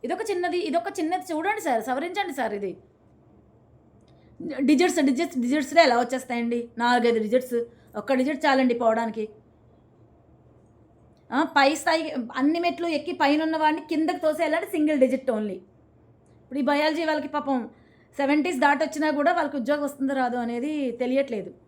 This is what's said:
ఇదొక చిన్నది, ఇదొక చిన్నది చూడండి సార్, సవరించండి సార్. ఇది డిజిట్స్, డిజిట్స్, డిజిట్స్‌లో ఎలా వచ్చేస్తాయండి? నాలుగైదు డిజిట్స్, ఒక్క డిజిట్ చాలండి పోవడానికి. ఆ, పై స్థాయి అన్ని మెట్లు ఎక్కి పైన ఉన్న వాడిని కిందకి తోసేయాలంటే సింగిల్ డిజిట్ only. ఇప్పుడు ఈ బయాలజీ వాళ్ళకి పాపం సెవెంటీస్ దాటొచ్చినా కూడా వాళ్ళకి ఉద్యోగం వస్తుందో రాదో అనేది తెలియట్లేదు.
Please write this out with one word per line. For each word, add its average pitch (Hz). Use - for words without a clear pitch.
ఇదొక 320
చిన్నది, 349
ఇదొక 339
చిన్నది 359
చూడండి 392
సార్, 233
సవరించండి 339
సార్. 233
ఇది 202
డిజిట్స్, 302
డిజిట్స్, 269
డిజిట్స్‌లో 277
ఎలా 247
వచ్చేస్తాయండి? 240
నాలుగైదు 233
డిజిట్స్, 233
ఒక్క 208
డిజిట్ 262
చాలండి 262
పోవడానికి. 226
ఆ, 269
పై 277
స్థాయి 320
అన్ని 294
మెట్లు 349
ఎక్కి 311
పైన 294
ఉన్న 320
వాడిని 311
కిందకి 320
తోసేయాలంటే 311
సింగిల్ 302
డిజిట్ 262
only. 208
ఇప్పుడు -
ఈ -
బయాలజీ 294
వాళ్ళకి 302
పాపం 277
సెవెంటీస్ 294
దాటొచ్చినా 302
కూడా 294
వాళ్ళకి 302
ఉద్యోగం 285
వస్తుందో 277
రాదో 247
అనేది 247
తెలియట్లేదు. 240